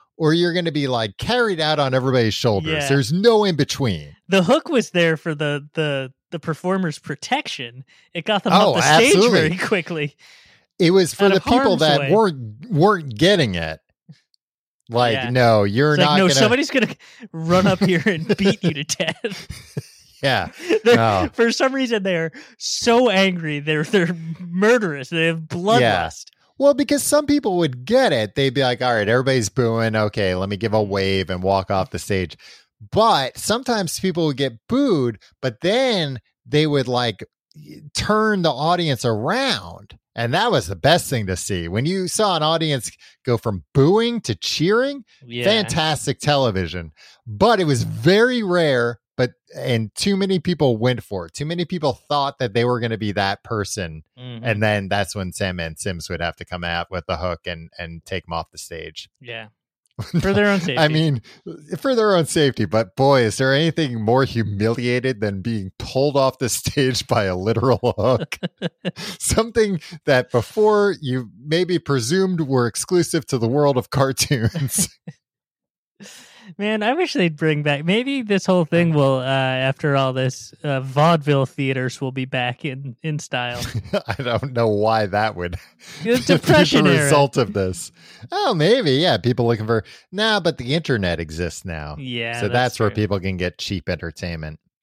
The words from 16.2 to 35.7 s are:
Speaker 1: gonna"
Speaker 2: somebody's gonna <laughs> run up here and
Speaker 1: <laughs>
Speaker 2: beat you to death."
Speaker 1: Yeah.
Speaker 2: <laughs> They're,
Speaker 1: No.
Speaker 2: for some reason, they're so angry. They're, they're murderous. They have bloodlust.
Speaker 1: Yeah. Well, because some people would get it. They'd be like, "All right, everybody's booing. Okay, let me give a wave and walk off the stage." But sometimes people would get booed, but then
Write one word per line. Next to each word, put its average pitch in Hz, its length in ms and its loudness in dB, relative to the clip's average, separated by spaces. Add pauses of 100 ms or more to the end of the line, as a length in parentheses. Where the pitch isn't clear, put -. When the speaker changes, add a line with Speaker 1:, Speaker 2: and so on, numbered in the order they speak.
Speaker 1:
gonna" 180 100 4
Speaker 2:
somebody's 247 380 2
gonna 247 240 0 (180)
<laughs> - 180 -20
run 175 360 2
up 185 160 2
here 180 220 2
and 165 220 0
Speaker 1:
<laughs> 202 100 0
Speaker 2:
beat 196 260 0
you 165 100 0
to 143 100 -6
death." - 1080 -8 (320)
Speaker 1:
Yeah. 110 260 0 (180)
Speaker 2:
<laughs> 427 160 0
They're, 233 120 6
Speaker 1:
No. 104 380 4
Speaker 2:
for 233 180 2
some 262 220 0
reason, 240 300 -2
they're 165 280 -2 (260)
so 240 520 2
angry. 180 500 0
They're, 156 240 -2
they're 175 320 0 (240)
murderous. 180 720 0
They 165 180 0
have 165 140 0
bloodlust. 185 400 0
Speaker 1:
Yeah. 90 280 2 (480)
Well, 277 160 4
because 285 300 0
some 294 240 2
people 269 300 2
would 127 280 -2
get 240 280 4
it. 107 220 0
They'd 135 180 2
be 135 100 0
like, 123 180 0
"All 123 120 2
right, 107 140 2
everybody's 127 420 2
booing. 113 460 0
Okay, 104 400 0
let 95 140 -2
me 101 80 -4
give 104 160 -2
a 110 80 4
wave 98 480 0
and 90 140 -4
walk 95 280 0
off 95 200 0
the 107 80 -8
stage." 92 380 -4 (540)
But 170 460 2
sometimes 220 600 -4
people 170 280 0
would 135 100 -2
get 127 300 -6
booed, 175 520 0 (220)
but 127 200 -6
then 190 580 0 (260)